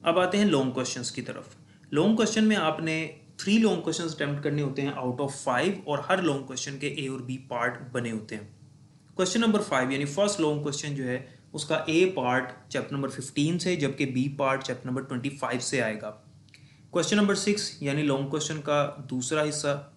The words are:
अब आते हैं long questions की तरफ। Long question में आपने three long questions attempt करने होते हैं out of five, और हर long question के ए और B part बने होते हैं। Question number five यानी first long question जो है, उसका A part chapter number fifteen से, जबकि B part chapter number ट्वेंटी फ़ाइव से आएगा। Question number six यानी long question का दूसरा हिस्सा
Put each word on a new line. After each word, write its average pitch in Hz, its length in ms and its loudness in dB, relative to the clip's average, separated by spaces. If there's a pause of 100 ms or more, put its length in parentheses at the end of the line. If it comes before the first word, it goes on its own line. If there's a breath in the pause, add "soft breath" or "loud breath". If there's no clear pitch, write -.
अब 170 140 4
आते 180 180 2
हैं 208 80 6
long 135 280 4
questions 123 380 -4
की 127 100 -6
तरफ। - 340 -12 (360 loud breath)
Long 185 240 6
question 220 280 4
में 214 120 6
आपने 160 400 0 (440)
three 208 180 4
long 214 260 4
questions 160 320 -2
attempt 143 280 -2
करने 147 180 0
होते 139 200 -2
हैं 139 140 -2
out 127 240 -4
of 139 180 -2
five, 143 360 0 (140)
और 143 200 -2
हर 185 160 4
long 139 240 2
question 139 300 -8
के 143 180 -4
ए 139 120 -6
और 131 160 -6
B 127 140 -6 (120)
part 123 300 0 (140)
बने 120 180 -2
होते 110 240 -8
हैं। 104 120 -10 (680)
Question 185 260 2
number 214 200 4
five 131 300 0
यानी 139 160 -2
first 202 320 0
long 151 240 2
question 147 320 -4
जो 135 80 -4
है, 127 220 -4 (280 loud breath)
उसका 156 360 -2
A 170 160 6 (100)
part 127 340 0 (220)
chapter 143 240 -4
number 139 140 -2
fifteen 151 480 -2
से, 180 180 0
जबकि 143 320 0
B 127 200 0 (120)
part 135 240 0
chapter 127 260 -6
number 131 140 -4
ट्वेंटी 131 280 -4
फ़ाइव 123 300 -4
से 135 200 -2
आएगा। 107 280 -4 (840 loud breath)
Question 175 240 2
number 202 200 4
six - 460 -2
यानी 143 200 0
long 143 260 0
question 156 320 -4
का 147 220 2 (260)
दूसरा 131 320 -2
हिस्सा 147 320 -2 (240)